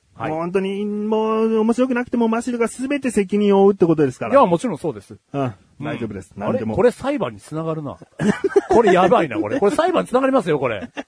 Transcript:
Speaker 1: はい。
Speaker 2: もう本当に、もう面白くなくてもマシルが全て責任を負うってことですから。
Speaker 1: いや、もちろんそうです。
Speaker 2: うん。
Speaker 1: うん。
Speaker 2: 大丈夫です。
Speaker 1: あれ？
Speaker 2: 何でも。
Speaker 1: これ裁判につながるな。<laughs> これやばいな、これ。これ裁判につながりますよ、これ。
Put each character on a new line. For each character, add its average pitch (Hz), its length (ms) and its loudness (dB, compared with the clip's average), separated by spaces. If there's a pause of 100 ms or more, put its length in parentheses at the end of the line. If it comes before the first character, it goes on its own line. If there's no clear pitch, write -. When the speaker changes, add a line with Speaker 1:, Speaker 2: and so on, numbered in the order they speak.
(140)
Speaker 1:
は 117 140 -8
い。 - 20 -4
Speaker 2:
も 156 80 -4
う - 40 -6
本 175 100 -6
当 196 80 -2
に、 196 260 -4
も 214 600 -2
う 220 140 2
面 220 140 2
白 254 140 0
く 262 80 -2
な 247 100 -4
く - 60 -20
て 285 60 0
も 233 100 2
マ 226 160 0
シ 247 80 -6
ル 240 80 -2
が 226 80 0
全 269 340 -4
て 262 80 -2
責 208 300 0
任 202 160 4
を 196 100 6
負 196 60 8
う - 20 6
っ 196 40 -6
て 175 100 4
こ 165 80 6
と 151 100 4
で 131 60 2
す - 80 -10
か 120 80 -6
ら。 107 60 -4
Speaker 1:
い - 20 8
や、 - 100 8
も 170 140 2
ち - 80 -4
ろ 202 80 -4
ん - 20 -8
そ 156 140 -4
う - 20 -4
で 104 80 -14
す。 104 160 -18 (160)
Speaker 2:
う 143 60 -2
ん。 - 20 0
Speaker 1:
う 135 60 0
ん。 110 60 -6 (300)
Speaker 2:
大 120 140 -6
丈 117 80 -6
夫 104 80 -8
で 95 80 -10
す。 - 160 -18
Speaker 1:
あ - 40 -12
れ？ 104 40 -6
Speaker 2:
何 - 140 -2
で 110 60 -6
も。 110 100 -4
Speaker 1:
こ 190 80 2
れ 240 80 6
裁 277 260 -4
判 131 160 -4
に 98 80 -18
つ - 140 -14
な 160 80 -6
が 160 100 -4
る 156 80 -8
な。 131 160 -10 (360)
<laughs> - 360 -4
こ 294 140 4
れ 277 100 4
や 180 160 4
ば 214 140 4
い 151 60 -4
な、 110 100 -6
こ 104 80 -2
れ。 277 120 -4
こ 202 60 0
れ 202 60 2
裁 330 200 0
判 254 120 0
に 170 60 -12
つ - 40 -18
な 247 80 2
が 269 60 2
り 269 40 0
ま 262 120 2
す 170 80 -6
よ、 147 80 0
こ 127 80 -2
れ。 107 240 -8 (160)